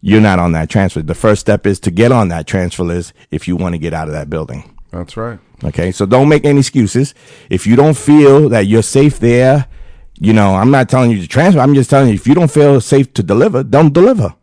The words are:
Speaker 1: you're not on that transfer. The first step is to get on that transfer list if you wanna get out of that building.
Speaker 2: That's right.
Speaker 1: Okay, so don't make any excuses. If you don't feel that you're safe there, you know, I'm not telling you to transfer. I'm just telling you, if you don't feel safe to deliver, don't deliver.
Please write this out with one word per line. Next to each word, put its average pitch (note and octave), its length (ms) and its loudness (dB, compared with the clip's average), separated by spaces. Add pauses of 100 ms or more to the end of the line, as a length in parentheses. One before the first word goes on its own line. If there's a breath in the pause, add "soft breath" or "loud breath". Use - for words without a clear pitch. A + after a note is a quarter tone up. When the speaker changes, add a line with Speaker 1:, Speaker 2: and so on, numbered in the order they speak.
Speaker 1:
you're G#2 180 2
not G2 180 2
on F2 140 0
that D#2+ 160 -4
transfer. F#2+ 340 -4
The D#2 140 -8
first G#2 240 0
step - 260 -2
is G2+ 140 -4
to F#2+ 100 -4
get A2+ 220 0
on A2+ 160 0
that E2 180 -8
transfer F2+ 380 -6
list E2+ 280 -8 (200 soft breath)
if D#2 160 -8
you F2+ 80 -4
wanna F2 220 -6
get D#2 140 -8
out D#2+ 160 -8
of D2+ 60 -10
that D2 160 -12
building. D2+ 320 -10 (300)
Speaker 2:
That's E2+ 240 -16
right. A2+ 220 -12 (260)
Speaker 1:
Okay, E2+ 260 -6
so G2 160 -4
don't C3 220 2
make D3+ 160 0
any C#3+ 160 2
excuses. B2+ 520 -2 (380 soft breath)
If - 160 -6
you A2 100 2
don't C#3+ 200 2
feel D3 540 4
that G#2+ 160 0
you're A2 160 2
safe C#3 360 0
there, B2+ 480 2 (540 soft breath)
you G#2 120 0
know, G2+ 220 2
I'm G#2 160 0
not C3+ 180 0
telling B2+ 220 0
you G#2 100 -2
to E2+ 60 -10
transfer. D#3+ 340 0
I'm C#3 140 2
just C3+ 160 0
telling C#3 180 2
you, G#2+ 60 0
if - 120 -6
you C3+ 80 4
don't E3+ 160 2
feel C#3+ 300 4
safe C#3 340 0
to G#2+ 80 -4
deliver, C3+ 420 -2
don't C#3 280 2
deliver. F3+ 500 2